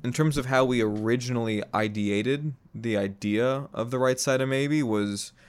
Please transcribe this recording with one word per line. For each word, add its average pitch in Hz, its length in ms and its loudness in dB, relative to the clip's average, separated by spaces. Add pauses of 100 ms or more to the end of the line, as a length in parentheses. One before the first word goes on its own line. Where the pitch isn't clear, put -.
in 123 120 -4
terms 151 240 2
of 127 80 -4
how 131 180 4
we 123 160 2
originally 113 800 0 (120)
ideated 107 800 0 (200)
the 113 220 -2
idea 104 800 -2
of 120 160 -4
The 131 80 -2
Right 127 200 2
Side 131 220 2
of 131 80 0
Maybe 143 340 0
was 104 500 -2 (160)